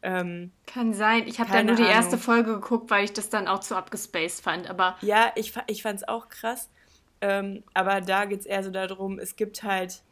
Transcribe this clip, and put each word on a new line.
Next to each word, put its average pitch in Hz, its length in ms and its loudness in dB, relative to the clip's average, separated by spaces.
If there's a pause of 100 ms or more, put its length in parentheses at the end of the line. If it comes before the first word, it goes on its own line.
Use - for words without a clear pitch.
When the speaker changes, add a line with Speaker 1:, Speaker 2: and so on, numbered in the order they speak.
Speaker 1:
Ähm, 180 500 -4 (140)
Speaker 2:
Kann 233 260 -2
sein. 220 340 2
Ich - 140 -8
hab 202 100 0
da 196 80 6
Speaker 1:
keine 208 40 6
Speaker 2:
nur 220 140 4
die 226 100 6
erste 226 300 6
Speaker 1:
Ahnung. 233 40 -2
Speaker 2:
Folge 233 340 2
geguckt, 226 360 -2
weil 202 140 4
ich 202 80 -4
das 208 160 -6
dann 202 200 -2
auch 196 120 0
zu - 160 -8
abgespaced - 640 -6
fand, 175 260 -4
aber 185 340 0
Speaker 1:
Ja, 214 320 6
ich 220 180 -4
fa-, - 140 -8
ich 214 160 -6
fand's 202 220 -4
auch 226 240 -6
krass. - 420 -8 (500)
Ähm, 196 440 -2 (100)
aber 190 260 2
da 190 260 0
geht's 196 200 -6
eher 196 160 -2
so 190 80 -6
darum, 190 480 -6
es - 180 -12
gibt 208 260 -6
halt 190 500 -4